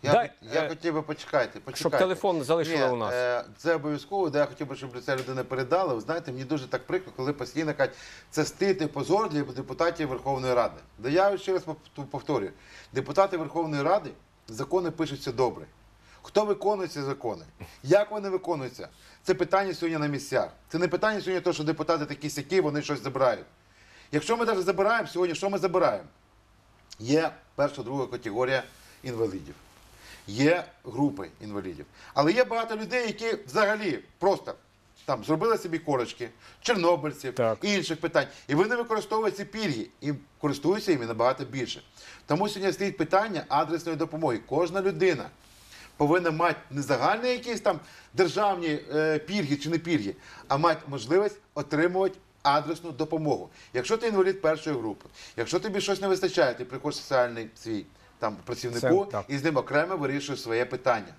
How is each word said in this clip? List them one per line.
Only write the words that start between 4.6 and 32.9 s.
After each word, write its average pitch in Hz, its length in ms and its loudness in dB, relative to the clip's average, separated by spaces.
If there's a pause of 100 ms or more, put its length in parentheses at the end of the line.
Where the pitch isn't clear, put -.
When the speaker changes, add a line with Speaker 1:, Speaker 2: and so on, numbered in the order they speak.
Speaker 1:
би, 131 100 -10
щоб 123 260 -12
ця 135 140 0
людина 127 280 -4
передала. 135 500 0
Ви 113 60 -4
знаєте, 160 320 -6
мені 127 120 -8
дуже 131 240 -4
так - 180 -4
прикро, - 300 -4
коли 139 160 -2
постійно 143 420 -4
кажуть, 135 200 0 (360)
це 151 140 0
стид 185 380 2
і 156 40 0
позор 156 440 2
для 143 120 0
депутатів 139 680 -2
Верховної 127 460 0
Ради. 117 260 2 (180)
Да 110 100 -6
я 190 300 4
ще 190 140 -2
раз 180 140 0
пов-, 151 440 -10
повторюю: 127 420 -2 (400)
депутати 180 440 2
Верховної 160 460 -2
Ради, 196 280 2 (380)
закони 143 420 -2
пишуться 143 420 -6
добре. 117 320 0 (580)
Хто - 220 2
виконує 196 440 0
ці 143 140 -8
закони? 117 420 -6 (380)
Як 196 280 4
вони 208 180 -6
виконуються? 165 600 -4 (340)
Це 185 120 2
питання 185 400 0
сьогодні 165 240 -2
на 151 80 0
місцях. 131 420 -2 (200)
Це 160 100 -4
не 175 100 2
питання 196 320 0
сьогодні 180 200 -2
того, 170 140 2
що 151 100 -4
депутати 156 420 0
такі 151 240 -6
сякі, 180 300 0
вони 147 220 0
щось 143 200 -4
забирають. 127 440 2 (680)
Якщо 151 240 0
ми 233 80 0
навіть 202 200 2
забираємо 196 440 2
сьогодні, 175 260 0
що 196 160 -2
ми 196 80 -2
забираємо? 160 460 2 (920)
Є 147 320 2 (240)
перша, 143 280 -2
друга 127 240 -4
категорія 123 560 -2 (400)
інвалідів. 110 520 -4 (720)
Є 147 380 2 (200)
групи 131 440 -2 (120)
інвалідів. 92 460 -10 (280)
Але 147 180 4
є 247 120 6
багато 226 320 -2
людей, 233 300 -2